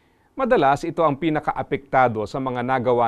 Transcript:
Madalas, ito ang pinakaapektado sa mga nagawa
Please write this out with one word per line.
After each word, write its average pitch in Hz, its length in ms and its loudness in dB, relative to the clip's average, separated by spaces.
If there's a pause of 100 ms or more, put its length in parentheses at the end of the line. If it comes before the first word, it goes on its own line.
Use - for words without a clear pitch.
(340)
Madalas, 220 480 2
ito 165 240 0
ang 143 80 2
pinakaapektado 135 1120 -2
sa 135 160 -8
mga 123 240 -4
nagawa 123 420 2